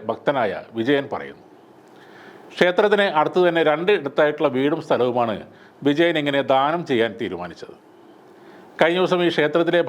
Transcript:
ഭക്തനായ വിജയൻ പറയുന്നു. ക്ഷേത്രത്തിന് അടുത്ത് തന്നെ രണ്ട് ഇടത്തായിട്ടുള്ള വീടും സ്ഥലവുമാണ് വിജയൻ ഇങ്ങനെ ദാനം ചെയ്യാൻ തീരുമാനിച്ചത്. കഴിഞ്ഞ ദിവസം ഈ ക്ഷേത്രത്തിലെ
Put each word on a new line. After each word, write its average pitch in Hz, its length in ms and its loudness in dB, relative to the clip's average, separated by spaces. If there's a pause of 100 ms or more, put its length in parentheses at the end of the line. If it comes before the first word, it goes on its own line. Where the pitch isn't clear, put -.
ഭക്തനായ 117 420 0 (280)
വിജയൻ 139 340 2
പറയുന്നു. 80 320 -12 (1120)
ക്ഷേത്രത്തിന് 202 520 -2 (140)
അടുത്ത് 151 260 -2
തന്നെ 165 240 0
രണ്ട് 165 280 -2
ഇടത്തായിട്ടുള്ള 151 580 -2
വീടും 147 300 0
സ്ഥലവുമാണ് 120 480 0 (520)
വിജയൻ 160 360 2
ഇങ്ങനെ 139 180 0 (120)
ദാനം 147 380 2
ചെയ്യാൻ 113 200 2 (100)
തീരുമാനിച്ചത്. 90 540 -10 (1080)
കഴിഞ്ഞ 170 200 6
ദിവസം 180 260 2
ഈ - 80 4
ക്ഷേത്രത്തിലെ 170 540 2